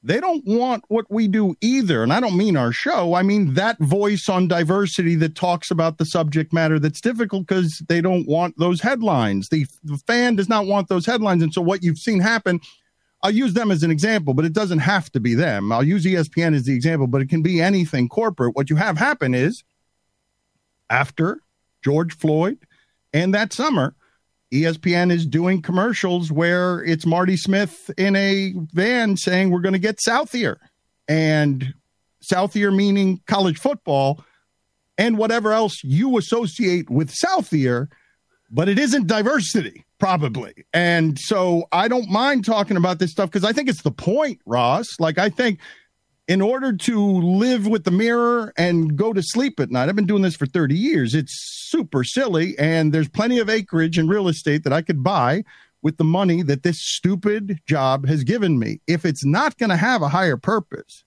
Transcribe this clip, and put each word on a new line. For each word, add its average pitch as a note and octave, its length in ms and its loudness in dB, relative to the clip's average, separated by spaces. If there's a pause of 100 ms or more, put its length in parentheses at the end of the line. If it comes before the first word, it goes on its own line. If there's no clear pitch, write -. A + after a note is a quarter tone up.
they E3 180 0
don't F4 240 -2
want A#3 440 -2
what A3 200 -2
we G#3+ 180 0
do G3 320 0
either. G#3 440 0
And B2+ 100 2
I G#3 60 2
don't G#3 180 0
mean G3 180 2
our A#2+ 160 2
show. F3 440 0
I F3+ 80 2
mean G3 320 2
that A3 240 0
voice G3 500 0
on F#3 180 2
diversity E3+ 680 0
that D#3+ 180 0
talks F3 380 -2
about E3 260 0
the D#3+ 80 0
subject D#3+ 480 -2
matter D#3+ 240 2
that's D3+ 240 -2
difficult, A3 460 -2
'cause F3+ 420 0
they E3+ 100 2
don't F3+ 280 0
want E3 300 0
those E3+ 220 2
headlines. D3 720 0
The, D#3 160 0 (180)
the D3 140 -8
fan A#3+ 380 0
does G3 120 -2
not G#3+ 200 0
want G3 200 0
those F3+ 200 0
headlines. G#3+ 340 2
And D#3+ 100 2
so F#3 100 -4
what F3+ 220 -2
you've E3 140 0
seen G#3+ 220 0
happen, F#3+ 420 0 (640)
I'll G3 80 2
use A3 220 2
them A3 180 0
as E3 100 2
an E3 80 2
example, D#3+ 460 0
but D#3 100 2
it D#3+ 80 -2
doesn't F3+ 260 0
have E3+ 340 0
to C3+ 60 0
be A#2 140 0
them. A2+ 380 0
I'll A#2 120 2
use E3+ 220 2
E F#3 100 2
S D#3+ 140 0
P E3 140 -2
N E3 100 2
as C3+ 120 0
the C3+ 100 0
example, C#3 320 0
but C3+ 140 0
it C3+ 60 -2
can D#3+ 140 0
be E3+ 180 2
anything E3 480 2
corporate. E3 480 -2
What D#3 140 -2
you D#3 60 2
have F3+ 220 0
happen A3 360 0
is, C#3 300 -2 (1300)
after D#3+ 500 -2 (420)
George D#3 320 0
Floyd D#3+ 440 -2 (520)
and F3+ 220 0
that G#3 180 0
summer, A#3 440 -2 (580)
E D3 120 2
S E3 120 0
P F3 180 0
N F3 160 2
is E3 140 2
doing E3+ 360 0
commercials F3+ 680 -2
where F3 500 0
it's E3 240 -2
Marty F3+ 300 2
Smith G3 600 -2
in G3 180 2
a G3 380 0 (180)
van G#3 460 0
saying, F#3 320 2
"We're F3+ 100 2
gonna F#3+ 180 0
get G3+ 220 -2
Southier." A#3 580 -2 (480)
And D3 680 2 (480)
Southier G3+ 500 0
meaning G3 560 2
college F#3+ 300 0
football C#3+ 640 -2 (760)
and A3+ 200 2
whatever A3 340 0
else A3 320 -2
you G#3 340 0
associate G3 720 -2
with C#3 220 0
Southier, D3+ 800 0 (600)
but D3+ 200 0
it G3+ 100 2
isn't C4 280 0
diversity, G#3+ 760 -2 (160)
probably. D3 640 -4 (100)
And E3 460 2
so F3+ 540 0
I G3 160 2
don't A#3+ 200 -2
mind A#3+ 360 0
talking G#3 320 0
about F3 220 2
this F3+ 120 0
stuff, F#3+ 180 -2
'cause F#3+ 140 -2
I G#3+ 80 0
think C4 160 -2
it's G3 140 -2
the C#3+ 100 0
point, - 540 -2
Ross. B2 520 -2
Like, D#3+ 200 0
I F#3+ 100 2
think A3 320 -2 (720)
in F#3+ 120 2
order B3+ 320 0
to A3 280 -2
live G3+ 680 2
with G#3+ 180 0
the F3+ 60 0
mirror A#3 680 0
and E3 400 2
go G#3+ 160 0
to F#3+ 100 0
sleep B3 380 -2
at - 100 -2
night, B2+ 160 0
I've G3 80 0
been G#3 100 0
doing G3 180 2
this F3 120 0
for D3 100 -4
thirty D3 300 0
years. F3 380 0
It's D3+ 200 -2 (360)
super D#3+ 340 -2
silly, E3+ 540 -2
and D#3 360 2
there's D#3 160 0
plenty A#3+ 300 0
of G#3 100 -2
acreage E3+ 480 -2
and D#3+ 120 2
real G3 200 0
estate D3+ 340 -2
that C#3 80 0
I D#3 100 0
could D#3 220 -4
buy E3 400 0 (380)
with D#3+ 160 -2
the E3 80 0
money F3 360 2
that C#3+ 220 -2
this F3 160 0
stupid G3+ 840 -4
job C3+ 420 0
has D3 160 0
given E3+ 360 0
me. G#2+ 280 -4
If E3 180 0
it's D3 200 -2
not A3 320 0
gonna G3+ 200 0
have G#3 240 0
a C#3+ 80 -2
higher E3 280 0
purpose - 680 -6